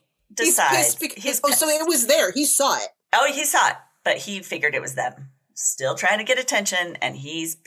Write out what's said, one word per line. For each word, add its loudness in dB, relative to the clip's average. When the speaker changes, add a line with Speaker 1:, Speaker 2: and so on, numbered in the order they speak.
Speaker 1:
decides 2
Speaker 2:
pissed 2
because, -8
Speaker 1:
he's -2
Speaker 2:
oh, 2
so 2
Speaker 1:
pissed. 2
Speaker 2:
it -2
was 2
there. 4
He 0
saw 2
it. -6
Speaker 1:
Oh, 4
he -4
saw 4
it, -2
but 0
he -8
figured -4
it -2
was -10
them. -6
Still -2
trying 2
to -6
get 2
attention, -2
and -4
he's -8